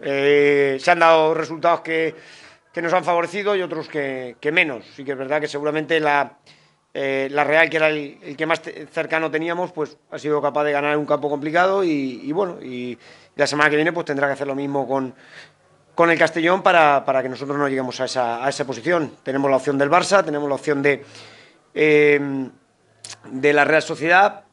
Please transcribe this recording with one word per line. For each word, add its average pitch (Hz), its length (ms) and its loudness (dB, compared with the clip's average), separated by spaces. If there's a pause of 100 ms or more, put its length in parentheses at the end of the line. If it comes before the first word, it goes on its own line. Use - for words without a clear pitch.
eh, 143 760 4
se 170 120 2
han 175 80 4
dado 160 340 6
resultados 160 480 -2
que, 160 320 -2 (580)
que - 80 -10
nos 170 140 -2
han 180 100 2
favorecido 175 520 -2
y 185 80 -2
otros 156 240 -8
que, 131 520 -8
que 147 120 -4
menos. 156 340 -2 (100)
Sí 143 80 -16
que 135 100 -8
es 131 40 -8
verdad 135 240 -4
que 147 60 -6
seguramente 151 520 -2
la, 143 380 0 (560)
eh, 135 380 -4
la 147 120 0
Real, 156 280 4
que 160 60 -2
era 156 120 2
el, 151 320 -6
el 143 160 -14
que 160 80 -2
más 160 160 0
te-, - 240 -14
cercano 160 460 -4
teníamos, 170 400 -4
pues 151 260 -8 (140)
ha 156 80 -12
sido 151 240 -2
capaz 147 220 0
de 147 80 0
ganar 147 200 0
en 151 60 0
un 147 80 -4
campo 147 200 0
complicado 170 560 0
y, 139 400 -2
y 139 80 -8
bueno, 175 300 -4
y 123 340 -10 (400)
la 143 120 2
semana 147 240 2
que 151 60 2
viene 160 140 2
pues 165 140 -4
tendrá 143 220 -2
que 139 60 0
hacer 139 120 -4
lo 139 80 -4
mismo 139 340 -4
con, 131 280 -4 (800)
con 170 160 4
el 160 80 0
Castellón 170 420 2
para, 156 420 4
para 131 200 0
que 127 60 -6
nosotros 139 280 -6
no 143 100 0
lleguemos 131 320 -4
a 131 60 -2
esa, 120 400 -2
a 139 40 0
esa 143 140 -4
posición. 135 480 -2 (120)
Tenemos 139 260 -2
la 135 80 4
opción 139 220 0
del 143 100 2
Barça, 180 340 4
tenemos 147 240 -4
la 139 60 -2
opción 139 300 -4
de, 143 200 0 (680)
eh, 147 760 2 (760)
de 135 280 0
la 147 120 4
Real 151 160 2
Sociedad 175 720 2